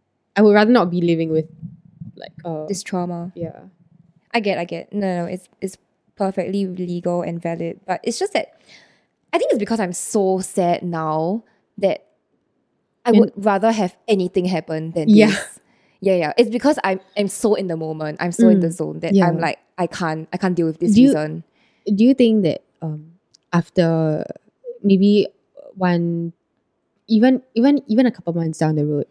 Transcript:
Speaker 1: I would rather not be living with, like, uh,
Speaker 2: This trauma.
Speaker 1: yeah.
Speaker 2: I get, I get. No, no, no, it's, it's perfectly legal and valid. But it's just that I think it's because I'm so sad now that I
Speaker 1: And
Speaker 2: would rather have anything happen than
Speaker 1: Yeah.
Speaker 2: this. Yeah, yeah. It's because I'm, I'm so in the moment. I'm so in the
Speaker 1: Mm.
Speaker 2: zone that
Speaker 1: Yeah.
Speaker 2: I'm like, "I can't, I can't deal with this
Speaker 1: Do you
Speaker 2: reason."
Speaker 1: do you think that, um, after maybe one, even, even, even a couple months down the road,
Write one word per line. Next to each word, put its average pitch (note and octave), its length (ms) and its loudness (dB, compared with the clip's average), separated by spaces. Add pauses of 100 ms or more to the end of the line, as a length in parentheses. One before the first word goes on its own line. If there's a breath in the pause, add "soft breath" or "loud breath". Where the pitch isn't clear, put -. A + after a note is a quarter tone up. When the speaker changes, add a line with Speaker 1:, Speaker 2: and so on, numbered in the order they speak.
(360)
Speaker 1:
I G3 80 2
would G#3 100 8
rather G#3+ 180 4
not G3+ 200 4
be F3+ 100 -2
living E3 300 0
with, D#3 140 0 (680)
like, - 160 -20 (140)
uh, D#3 220 -8
Speaker 2:
This F#3 160 -6
trauma. F3 520 -8
Speaker 1:
yeah. E3+ 320 -12 (680)
Speaker 2:
I A#3 60 -2
get, G3+ 180 -2
I E3+ 80 -6
get. E3+ 280 -12
No, G3+ 140 -4
no, F3+ 160 -2
no, - 20 -4
it's, - 220 -10 (120)
it's F#3+ 180 -10 (380)
perfectly G3 520 -4
legal F3 540 -4
and E3+ 200 -8
valid. E3+ 440 -8
But F3+ 180 -6
it's A#3 160 -4
just G4 140 -4
that - 260 -6 (720 soft breath)
I E4 40 0
think C#5+ 140 0
it's C4+ 80 0
because A3 200 -2
I'm F#3 140 -2
so F#3+ 460 0
sad F3 440 -2
now E3 600 -4 (340)
that F#3+ 280 -2 (1000)
I B3 60 2
Speaker 1:
And G#3+ 80 6
Speaker 2:
would G#3+ 160 2
rather G3+ 360 0
have G#3+ 240 -2 (120)
anything F#3 380 0
happen D#3+ 460 -4
than E3 180 0
Speaker 1:
Yeah. G#3+ 220 8
Speaker 2:
this. - 280 -8 (420)
Yeah, F#3+ 140 2
yeah. D#3+ 220 -2
It's A#3 120 2
because C4 340 0
I'm, F#3+ 160 -2 (180)
I'm G#3 100 0
so G#3 280 0
in G3 120 -4
the E3+ 100 -4
moment. D#3 440 -8
I'm F3 100 -2
so A3+ 180 4
in G#3 120 4
the E3+ 60 0
Speaker 1:
Mm. E3 60 -2
Speaker 2:
zone D#3 280 -8
that - 120 -2
Speaker 1:
Yeah. F#3+ 140 6
Speaker 2:
I'm E3+ 120 0
like, E3 200 -4 (180)
"I F3+ 100 -2
can't, D#3+ 460 -6
I F3+ 40 -6
can't F3+ 180 -2
deal E3 120 0
with D#3+ 120 -6
this G3 160 2
Speaker 1:
Do A3+ 60 10
you C4+ 80 8
Speaker 2:
reason." D#3 340 -2 (420)
Speaker 1:
do G#3 180 2
you B3+ 100 6
think A3 300 4
that, D#3 180 0 (200)
um, D#3 320 -10 (400)
after E3 680 0 (600)
maybe G3+ 440 4 (480)
one, E3+ 580 -2 (760)
even, A#3 340 2 (140)
even, C4+ 320 2
even A3+ 180 2
a A#3 60 2
couple - 220 -8
months E3 260 -4
down D#3 160 0
the D3 100 0
road, D3 260 -2